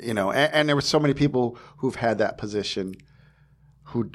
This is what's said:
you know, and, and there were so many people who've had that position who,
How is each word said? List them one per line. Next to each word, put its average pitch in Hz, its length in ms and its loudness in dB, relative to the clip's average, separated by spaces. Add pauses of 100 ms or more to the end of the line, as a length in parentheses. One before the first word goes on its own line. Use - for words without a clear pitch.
you 117 120 -4
know, 98 180 0
and, 151 200 2
and 151 160 2
there 143 80 4
were 139 60 2
so - 160 2
many 147 160 2
people 127 420 0 (200)
who've 131 200 -2
had 110 220 0
that 107 200 0
position 101 560 -4 (880)
who, 117 300 -4